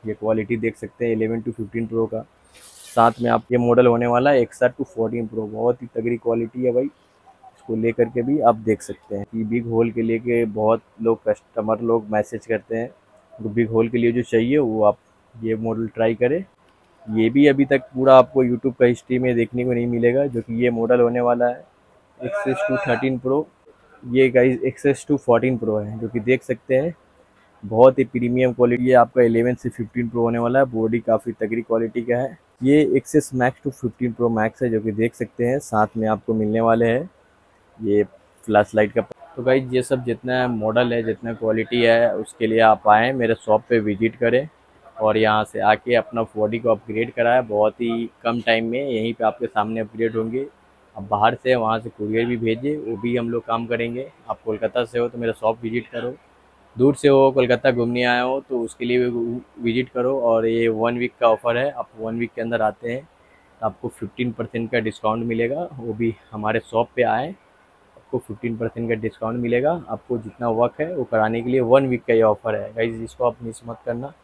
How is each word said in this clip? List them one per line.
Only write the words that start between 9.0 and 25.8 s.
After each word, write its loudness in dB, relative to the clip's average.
हैं -6
कि -6
बिग -4
hole 2
के -4
लेके 0
बहुत 0
लोग, 0
customer -2
लोग 0
message -4
करते -6
हैं, -6
तो -10
Big 0
hole 2
के -2
लिए 2
जो -2
चाहिए 2
वो 0
आप 4
ये -4
model -4
try 0
करें। 0
ये 2
भी 6
अभी 6
तक 0
पूरा 4
आपको 6
YouTube -2
का 6
history 0
में 0
देखने -2
को 0
नहीं -2
मिलेगा, 2
जो -4
कि -8
ये 2
model 2
होने 2
वाला 2
है -4
एक्सएस -4
टू -2
थर्टीन -2
Pro। -2
ये 2
guys 2
Access -2
to 0
fourteen 2
Pro -2
है, -8